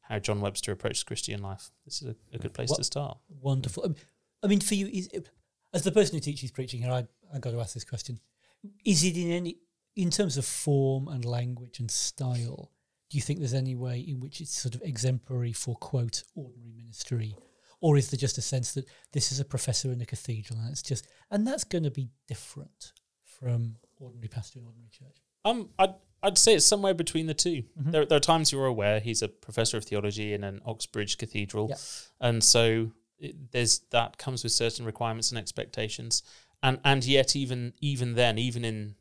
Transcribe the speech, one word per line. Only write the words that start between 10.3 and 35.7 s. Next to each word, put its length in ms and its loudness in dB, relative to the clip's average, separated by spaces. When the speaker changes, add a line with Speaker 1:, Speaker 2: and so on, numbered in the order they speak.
Speaker 2:
of 80 0
form 640 0
and 160 -6
language 540 -4
and 120 -4
style, 840 -4
do 80 -2
you 40 -2
think 160 -2
there's 160 -2
any 220 -2
way 240 -4
in 200 -6
which 200 -12
it's 180 -8
sort 160 -4
of 80 -8
exemplary 720 -2
for, 240 -4
quote, 480 -2
ordinary 420 -16
ministry? 600 -6
Or 160 8
is 140 4
there 80 -2
just 200 0
a 40 -4
sense 320 -2
that 120 -6
this 200 0
is 80 -2
a 40 0
professor 480 -2
in 80 -4
a 60 -4
cathedral 520 -6
and 120 -4
it's 120 -8
just, 240 -6
and 160 2
that's 180 -2
gonna 260 0
be 180 -4
different 640 -14
from 540 -2
ordinary 260 -12
pastor 300 -10
in 80 -18
ordinary 240 -20
church? 260 -20
Speaker 1:
Um, 340 0
I'd, 160 6
I'd 160 4
say 160 10
it's 120 6
somewhere 280 4
between 320 -2
the 80 -2
two. 280 0
Speaker 2:
Mm-hmm. 120 -2
Speaker 1:
There, 160 4
there 100 6
are 40 8
times 320 4
you're 140 2
aware 340 4
he's 220 -2
a 60 -2
professor 480 -2
of 80 -4
theology 500 -2
in 100 -4
an 200 -8
Oxbridge 540 -6
cathedral. 520 -4
Speaker 2:
Yep. 80 -8
Speaker 1:
And 240 2
so 480 6
it, 340 -14
there's, 280 2
that 280 2
comes 260 -6
with 80 0
certain 320 0
requirements 460 -4
and 80 -6
expectations. 840 -4